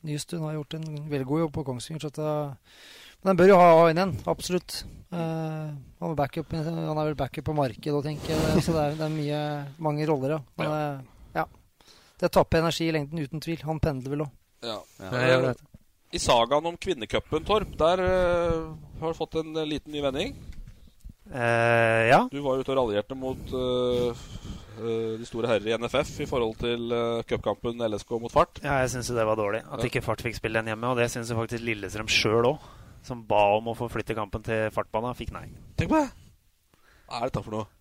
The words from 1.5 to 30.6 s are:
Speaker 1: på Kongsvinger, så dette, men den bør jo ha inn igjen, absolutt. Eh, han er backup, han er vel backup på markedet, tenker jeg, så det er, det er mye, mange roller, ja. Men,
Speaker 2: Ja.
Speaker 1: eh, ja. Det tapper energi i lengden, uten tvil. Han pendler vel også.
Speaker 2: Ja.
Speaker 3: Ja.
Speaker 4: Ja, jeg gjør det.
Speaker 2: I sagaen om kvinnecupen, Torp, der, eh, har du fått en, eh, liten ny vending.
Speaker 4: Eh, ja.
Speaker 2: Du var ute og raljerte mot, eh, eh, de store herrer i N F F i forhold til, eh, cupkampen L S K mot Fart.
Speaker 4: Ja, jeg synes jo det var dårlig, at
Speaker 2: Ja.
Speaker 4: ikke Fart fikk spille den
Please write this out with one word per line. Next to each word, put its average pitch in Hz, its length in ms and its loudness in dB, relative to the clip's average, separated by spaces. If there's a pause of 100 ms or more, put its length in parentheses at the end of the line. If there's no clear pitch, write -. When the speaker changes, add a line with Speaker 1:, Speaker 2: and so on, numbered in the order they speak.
Speaker 1:
på 160 120 -4
Kongsvinger, 135 360 -8
så 151 80 -6
dette, 151 220 -4 (880)
men 190 100 2
den 185 100 6
bør 185 120 12
jo 185 80 12
ha 175 80 12 (220)
inn 160 100 2
igjen, 190 140 0 (160)
absolutt. - 480 -4 (340)
Eh, 160 560 -4 (320)
han 175 80 -6
er 156 100 -4
backup, 143 360 -4
han 160 440 -4
er 156 120 0
vel 139 80 -6
backup 139 300 -4
på 156 80 -2
markedet, 143 480 0
tenker 151 300 -6
jeg, 156 300 2
så 170 100 0
det 151 100 2
er, 147 140 -2
det 156 80 -2
er 156 80 -2
mye, 147 260 -2 (440)
mange 151 240 0
roller, 143 300 0
ja. - 20 -6 (160)
Men, 156 160 -2
Speaker 2:
Ja. 151 160 -2
Speaker 1:
eh, 135 260 -10 (220)
ja. 160 100 -2 (720)
Det 180 160 0
tapper 165 300 4
energi 165 240 0
i 160 60 0
lengden, 151 280 -4
uten 143 180 -6
tvil. 165 220 -8
Han 156 160 -4
pendler 135 320 -2
vel 147 160 -4
også. 135 80 -14 (280)
Speaker 2:
Ja. 113 160 -8 (200)
Speaker 3:
Ja. 95 140 -12
Speaker 4:
Ja, 123 100 -2
jeg 127 140 6
gjør 131 160 2
det. - 40 -4 (560)
Speaker 2:
I 117 60 -6
sagaen 135 480 4
om 170 140 -4
kvinnecupen, 151 680 -4
Torp, 190 320 0
der, 170 240 4
eh, 175 680 0 (280)
har 160 140 -4
du 160 60 -8
fått 160 200 -6
en, 156 180 -6
eh, 156 120 -2
liten 151 240 -6
ny 147 100 -4
vending. 143 300 -2 (960)
Speaker 4:
Eh, 117 800 4
ja. 151 220 8
Speaker 2:
Du 143 100 -6
var 131 160 0
ute 135 160 -2
og 131 60 2
raljerte 107 360 0
mot, 131 240 -6 (140)
eh, 123 560 0 (720)
eh, 113 400 -4
de 117 80 -12
store 120 220 -2
herrer 107 180 2
i 113 80 2
N 113 80 -4
F 123 160 -2
F - 200 -4
i 143 60 -4
forhold 117 320 -2
til, 120 320 -2
eh, 117 380 -2
cupkampen 117 560 -2
L 107 100 0
S 101 140 -8
K 120 100 -4
mot 117 140 -8
Fart. - 320 2
Speaker 4:
Ja, 139 160 0
jeg 127 140 0
synes 123 160 -6
jo 120 40 -2
det 113 140 2
var 110 80 4
dårlig, 107 240 -2 (100)
at - 120 -10
Speaker 2:
Ja. - 80 -2
Speaker 4:
ikke 120 120 -2
Fart 113 220 -4
fikk 113 160 -6
spille 110 140 -6
den 113 180 -2